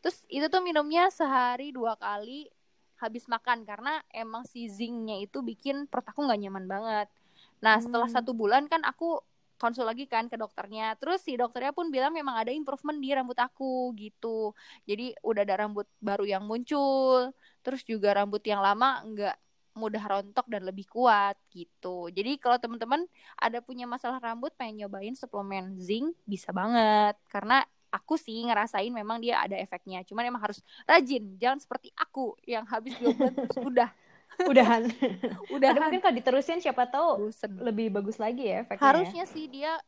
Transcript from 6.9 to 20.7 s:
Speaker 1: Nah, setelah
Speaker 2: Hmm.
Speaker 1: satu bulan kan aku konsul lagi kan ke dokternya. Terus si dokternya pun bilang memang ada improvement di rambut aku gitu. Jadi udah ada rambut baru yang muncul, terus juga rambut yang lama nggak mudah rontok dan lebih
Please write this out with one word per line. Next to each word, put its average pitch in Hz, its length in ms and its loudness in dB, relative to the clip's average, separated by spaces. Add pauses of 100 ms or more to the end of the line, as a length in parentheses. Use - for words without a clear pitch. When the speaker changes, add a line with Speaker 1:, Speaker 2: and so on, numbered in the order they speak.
Speaker 1:
Nah, 220 180 8
setelah 233 260 0
Speaker 2:
Hmm. 233 140 -2
Speaker 1:
satu 247 140 -4
bulan 226 340 4
kan 320 160 0
aku 320 380 -2 (360)
konsul 233 280 -2
lagi 233 200 -4
kan 226 220 0
ke 233 100 -10
dokternya. 220 600 -6
Terus 349 240 -2
si 262 160 -6
dokternya 247 340 -2
pun 339 180 -4
bilang 269 220 2
memang 294 240 -4
ada 226 140 0
improvement 294 480 -6
di 277 160 -2
rambut 254 240 -2
aku 254 580 -2
gitu. 214 640 -6 (260)
Jadi 220 380 -6
udah 214 220 0
ada 202 160 2
rambut 208 260 -2 (120)
baru 202 300 -2
yang 196 160 0
muncul, 262 840 4 (320)
terus 254 240 -6
juga 208 300 2
rambut 202 280 0
yang 208 160 0
lama 214 440 4
nggak 208 340 -4 (360)
mudah 214 300 -4
rontok 202 460 -2
dan 208 160 -6
lebih 190 220 -8